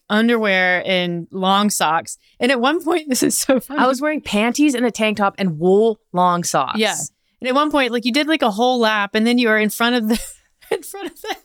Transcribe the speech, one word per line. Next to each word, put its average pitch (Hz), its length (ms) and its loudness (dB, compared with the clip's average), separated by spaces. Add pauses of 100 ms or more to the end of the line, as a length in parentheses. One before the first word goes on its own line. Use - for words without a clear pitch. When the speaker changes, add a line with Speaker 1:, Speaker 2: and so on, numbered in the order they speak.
(120)
Speaker 1:
underwear 208 760 2
and 175 460 -2
long 196 400 0
socks. - 480 -2 (200)
And 240 120 2
at 240 100 0
one 302 220 0
point, 311 260 -2
<laughs> - 0 -
this 254 140 -2
is 277 120 0
so 262 240 0
funny. - 200 -6
Speaker 2:
I 240 80 2
was 262 140 0
wearing 302 200 -2
panties 240 540 0
and 240 100 0
a 220 60 0
tank 214 260 -2
top 196 220 0
and 180 180 -2
wool 202 420 2 (120)
long 175 320 2
socks. 156 340 -2
Speaker 1:
Yeah. 208 180 0 (460)
And 247 60 -6
at 254 80 0
one 294 160 2
point, 262 200 0
like, 240 140 -2
you 247 80 0
did, 294 140 0
like, 311 160 0
a 226 80 2
whole 247 280 2
lap 214 360 0
and 220 100 2
then 247 140 4
you 240 80 4
were 214 100 4
in 214 140 0
front 240 240 0
of 226 140 -2
the, 226 120 0 (260)
<laughs> - 240 -20
in 339 120 -2
front - 280 -12
of - 100 -20
the 392 240 -8